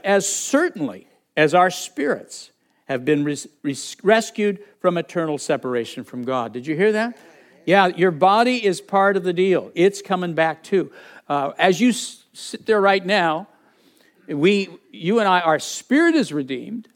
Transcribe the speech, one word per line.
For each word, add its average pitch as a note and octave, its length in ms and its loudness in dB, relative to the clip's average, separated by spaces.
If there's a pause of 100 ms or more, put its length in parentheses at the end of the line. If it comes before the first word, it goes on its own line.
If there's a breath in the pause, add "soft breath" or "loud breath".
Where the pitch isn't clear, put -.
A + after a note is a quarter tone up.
as G3 260 0
certainly E3 800 -4 (300)
as D3+ 160 4
our F3+ 160 4
spirits - 800 -8 (340)
have B2+ 220 -6
been D3 180 2
res-, D3 240 -6 (140)
res-, - 400 -8
rescued G#3 560 0 (200 loud breath)
from F3 200 0
eternal D#3+ 400 -4
separation B2+ 680 -4
from B2 200 -12
God. A#2+ 280 -4
Did B2 140 -10
you D#3 100 -4
hear G#3 160 2
that? A3+ 240 -4 (480 loud breath)
Yeah, F#3+ 220 6
your F3+ 240 2
body G#3 540 4
is F#3+ 160 0
part G3 360 0
of F#3 60 -2
the F3+ 100 -2
deal. E3+ 420 0
It's G3 280 2
coming F3+ 320 -4
back D#3+ 280 -2
too. E3+ 280 -2 (380 loud breath)
Uh, C#3+ 300 -2
as F3 220 2
you B3 100 4
s-, - 420 -6
sit - 340 -14
there G#3+ 140 2
right G3 240 2
now, F3+ 440 0 (800 soft breath)
we, F3+ 400 2 (220)
you F#3 300 -2
and G3+ 80 0
I, F3+ 120 4
our D#3+ 180 2
spirit D#4+ 560 0
is A#3 180 0
redeemed. D3 640 -8